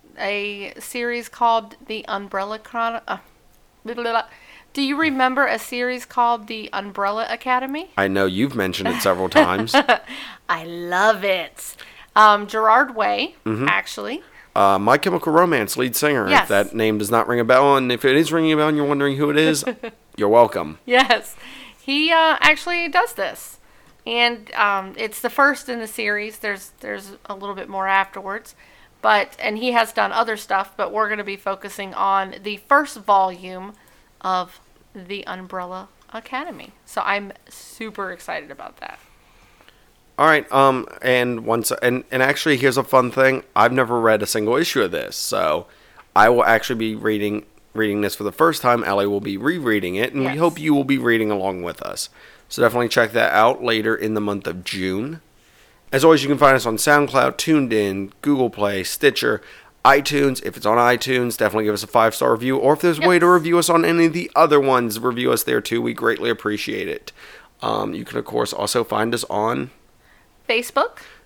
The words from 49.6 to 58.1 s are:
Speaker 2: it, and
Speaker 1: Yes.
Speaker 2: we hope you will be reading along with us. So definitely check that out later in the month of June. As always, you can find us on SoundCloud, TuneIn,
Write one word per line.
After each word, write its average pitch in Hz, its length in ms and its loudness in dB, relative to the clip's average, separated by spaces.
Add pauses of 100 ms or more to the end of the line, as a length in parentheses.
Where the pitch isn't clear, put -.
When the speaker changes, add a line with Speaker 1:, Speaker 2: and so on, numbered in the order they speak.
Speaker 2:
it, 113 180 -2
and 135 120 -2
Speaker 1:
Yes. 131 100 -4
Speaker 2:
we 147 40 -6
hope 170 220 0
you 151 140 0
will 139 100 2
be 135 140 0
reading 113 320 2
along 95 320 -4
with 85 180 -8
us. - 300 -10 (400)
So - 100 -8
definitely 120 280 2
check 113 240 2
that 113 200 2
out 113 320 4
later 113 320 0
in 107 160 -4
the 107 80 0
month 101 260 -4
of 87 160 -8
June. 98 600 -6 (680)
As 135 140 2
always, 160 180 8
you 139 60 -4
can 143 80 0
find 135 180 6
us 117 120 0
on 110 100 0
SoundCloud, 139 600 2
TuneIn, 107 840 0